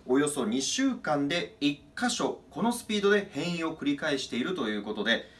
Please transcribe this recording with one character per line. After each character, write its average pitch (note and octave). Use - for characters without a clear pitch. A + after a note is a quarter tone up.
お B2+
よ C#3+
そ C3+
二 B2
週 C4
間 C#3+
で -
一 C#3+
箇 A#3+
所、 -
こ F#3
の A#3+
ス -
ピ G#3+
ー G3
ド G3+
で G3+
変 E3+
異 E3
を D#3+
繰 -
り C#3+
返 C#3+
し -
て -
い A#2+
る F3
と A#2
い G#2+
う G2+
こ G#2
と G2+
で、 A2